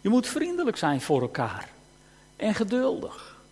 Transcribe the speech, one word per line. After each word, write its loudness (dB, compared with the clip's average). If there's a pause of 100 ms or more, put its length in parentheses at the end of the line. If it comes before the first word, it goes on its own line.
Je 0
moet 4
vriendelijk -2
zijn 2
voor 2
elkaar. -4 (640)
En 0
geduldig. -2 (140)